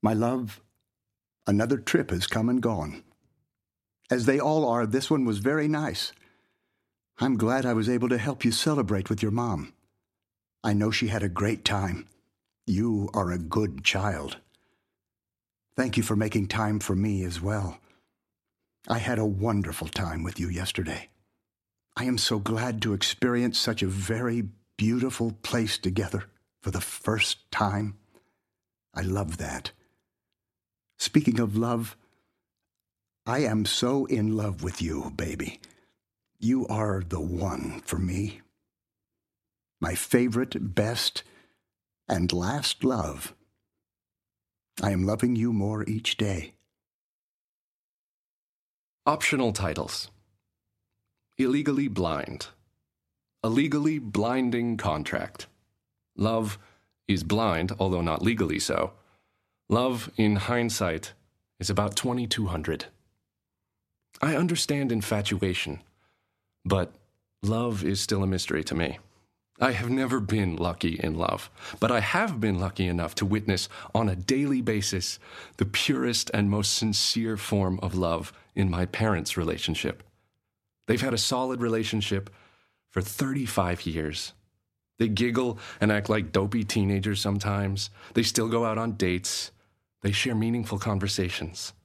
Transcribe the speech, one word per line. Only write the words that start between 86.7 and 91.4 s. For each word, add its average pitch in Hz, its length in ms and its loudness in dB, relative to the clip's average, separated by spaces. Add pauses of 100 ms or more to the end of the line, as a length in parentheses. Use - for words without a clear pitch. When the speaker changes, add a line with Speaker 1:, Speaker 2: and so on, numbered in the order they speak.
Speaker 2:
sometimes. 101 680 0 (240)
They 113 100 4
still 113 260 2
go 117 180 2
out 110 100 0
on 113 160 -2
dates. 92 580 -2 (520)
They 101 100 2
share 120 220 0
meaningful 110 440 0
conversations. 95 920 -2 (120)